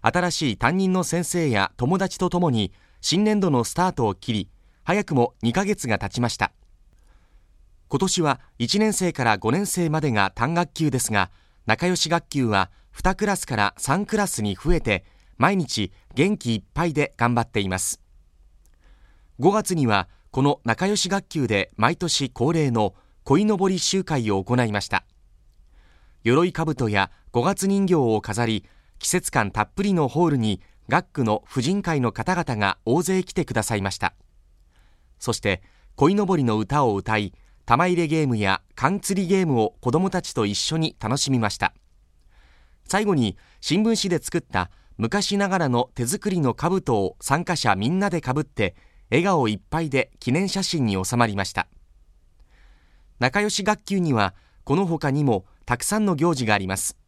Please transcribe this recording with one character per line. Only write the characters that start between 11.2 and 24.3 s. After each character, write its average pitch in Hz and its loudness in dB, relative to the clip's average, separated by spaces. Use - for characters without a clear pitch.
仲 113 0
良 180 2
し - -2
学 165 -2
級 135 -2
は 101 0
二 185 -2
ク 202 -2
ラ 196 2
ス - -8
か 131 -6
ら 101 2
三 175 0
ク 220 -2
ラ 208 2
ス - -6
に 101 -2
増 - 0
え 165 2
て、 98 -2
毎 185 2
日 110 -2
元 185 2
気 117 -2
い 104 -2
っ - -18
ぱ 160 -2
い 165 -2
で 139 -2
頑 120 0
張 117 2
っ 113 -2
て - -4
い 98 -2
ま 92 -2
す。 - -6
五 143 6
月 202 0
に 143 2
は 101 2
こ 131 0
の 143 2
仲 139 0
良 208 0
し 185 -2
学 196 -2
級 139 -2
で 101 0
毎 127 0
年 143 -2
恒 139 -2
例 151 0
の 107 0
鯉 165 4
の 214 2
ぼ 190 0
り 190 0
集 190 -2
会 123 -2